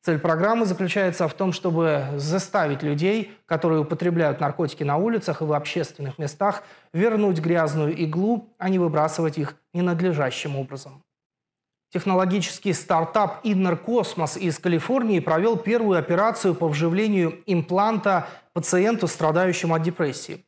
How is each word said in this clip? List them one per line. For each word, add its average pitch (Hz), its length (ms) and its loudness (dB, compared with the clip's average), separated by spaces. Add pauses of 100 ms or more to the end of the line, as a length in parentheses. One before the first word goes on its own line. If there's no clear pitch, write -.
Цель 160 180 0
программы 180 460 2
заключается 185 640 0
в - 40 -10
том, 185 200 -2
чтобы 160 500 0 (140)
заставить 156 680 -2
людей, 180 480 0 (140)
которые 160 340 2
употребляют 160 600 0
наркотики 151 420 -2
на 143 140 0
улицах 202 420 -2
и 160 60 -4
в 151 80 0
общественных 147 640 -4
местах, 196 460 -4 (280)
вернуть 208 480 2
грязную 156 560 0
иглу, 180 640 -2
а 185 100 -4
не 185 120 2
выбрасывать 160 580 0
их 143 180 -4 (180)
ненадлежащим 165 840 0
образом. 135 480 -12 (840)
Технологический 185 840 0
стартап 175 720 0
Inner 185 360 2
Cosmos 190 560 -2
из 170 220 -2
Калифорнии 202 640 0
провел 175 340 2
первую 208 420 2
операцию 185 560 2
по 175 140 -2
вживлению 170 800 0
импланта 190 840 0 (240)
пациенту, 185 560 0
страдающему 165 640 0
от 160 100 0
депрессии. 165 640 -4